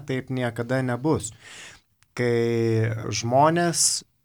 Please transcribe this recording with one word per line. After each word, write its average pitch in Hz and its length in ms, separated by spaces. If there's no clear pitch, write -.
taip 131 320
niekada 123 480
nebus.“ 127 480
Kai 117 720
žmonės 143 960